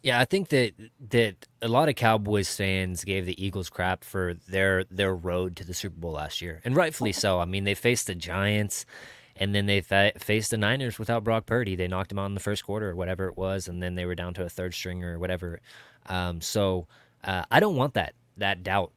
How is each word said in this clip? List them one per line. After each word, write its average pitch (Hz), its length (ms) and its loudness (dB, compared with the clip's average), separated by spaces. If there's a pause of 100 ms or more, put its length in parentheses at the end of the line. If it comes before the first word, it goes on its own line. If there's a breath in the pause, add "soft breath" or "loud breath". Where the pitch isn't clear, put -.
Yeah, 123 180 4
I 127 60 6
think 190 240 0
that, 120 240 4 (380)
that 113 340 2 (160)
a 117 60 -2
lot 139 220 4
of 131 60 0
Cowboys 104 600 2
fans 95 480 0
gave 95 240 -2
the 92 140 -6
Eagles 95 280 -4
crap 92 340 -2
for 90 300 -4
their, 95 520 2
their 95 300 0
road 90 420 -2
to 98 60 -12
the 87 120 -10
Super 80 220 -8
Bowl 82 160 -6
last 76 280 -6
year, 82 240 -10
and 127 100 0
rightfully 151 380 2
so. 95 260 2
I 87 60 2
mean, 98 200 -2
they 98 100 2
faced 120 320 2
the 95 80 -4
Giants, 98 720 0 (480 loud breath)
and 101 180 0
then 101 140 2
they 101 120 6
fa-, 98 380 6
faced 110 320 0
the 113 80 0
Niners 117 400 0
without 113 260 -2
Brock 113 220 0
Purdy. 113 300 0
They 90 120 -2
knocked 92 240 -2
him 101 60 -4
out 98 80 -2
in 98 80 -4
the 98 60 -4
first 101 260 -4
quarter 104 240 -4
or 85 60 -6
whatever 90 320 -2
it 87 100 -8
was, 95 300 -2
and 87 140 -6
then 90 120 -4
they 90 120 -4
were 90 100 -2
down 87 180 -6
to 90 100 -6
a 87 60 -4
third 90 240 -6
stringer 90 400 -6
or 85 60 -8
whatever. 87 420 -4 (460 loud breath)
Um, 90 340 -2
so, 95 460 0 (360 soft breath)
uh, 92 260 -2
I 156 120 6
don't 196 160 2
want 127 160 2
that, 78 200 -2 (220)
that 98 260 0
doubt 92 360 0